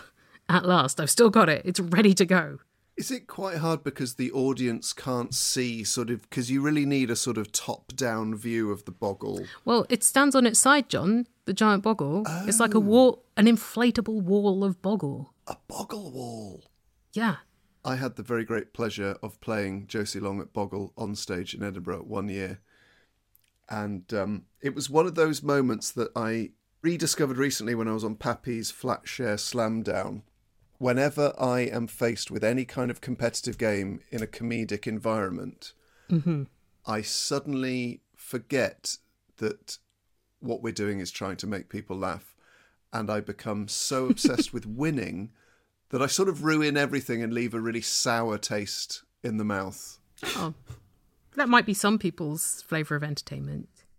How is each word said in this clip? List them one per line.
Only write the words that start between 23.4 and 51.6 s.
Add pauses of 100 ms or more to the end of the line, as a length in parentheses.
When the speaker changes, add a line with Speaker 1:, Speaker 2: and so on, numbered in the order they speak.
Speaker 2:
And,
um, (180)
it
was
one
of
those
moments
that
I (300)
rediscovered
recently
when
I
was
on
Pappy's
Flatshare
Slamdown. (580)
Whenever
I
am
faced
with
any
kind
of
competitive
game (100)
in
a
comedic
environment, (360)
Speaker 1:
Mm-hmm. (420)
Speaker 2:
I
suddenly (160)
forget (400)
that (640)
what
we're
doing
is
trying
to
make
people
laugh. (560)
And
I
become
so
Speaker 1:
<laughs>
Speaker 2:
obsessed
with
winning (580)
that
I
sort
of
ruin
everything
and
leave
a
really
sour
taste (200)
in
the
mouth. (380)
Speaker 1:
Oh, (800)
that
might